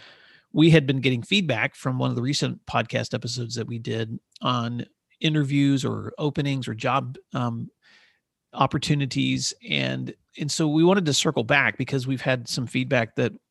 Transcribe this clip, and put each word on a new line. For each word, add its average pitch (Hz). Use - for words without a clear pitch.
we 160
had 156
been 135
getting 127
feedback 147
from 127
one 131
of 120
the 120
recent 127
podcast 117
episodes 120
that 113
we 117
did 113
on 120
interviews 143
or 107
openings 139
or 110
job, 127
um, 120
opportunities. 131
And, 131
and 147
so 156
we 156
wanted 185
to 143
circle 131
back 139
because 131
we've 131
had 127
some 127
feedback 127
that 120